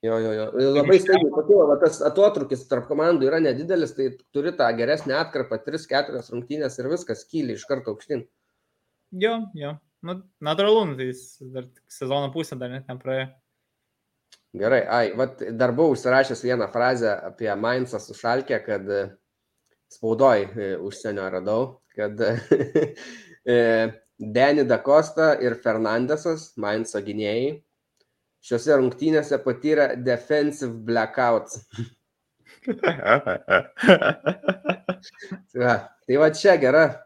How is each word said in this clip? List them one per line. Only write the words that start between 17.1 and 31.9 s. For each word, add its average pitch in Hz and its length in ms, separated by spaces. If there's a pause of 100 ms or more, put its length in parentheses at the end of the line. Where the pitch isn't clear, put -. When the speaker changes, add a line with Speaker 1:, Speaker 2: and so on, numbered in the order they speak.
Speaker 1:
apie 98 320
Mainzą 123 480
su - 140
Schalke, 127 440
kad, 98 300
e, 101 160 (800)
spaudoj, 113 600
e, 98 320
užsienio 98 520
radau, 95 320 (280)
kad, 107 300 (680)
<laughs> - 600
e, 113 480 (220)
Danny 131 500
da 123 140
Costa 156 580
ir 123 180
Fernandesas, 123 1000
Mainzo 107 440
gynėjai, 107 640 (840)
šiose 123 280
rungtynėse 143 640
patyrė 143 560
defensive 131 800
blackouts. 113 960
<laughs> - 240 (720)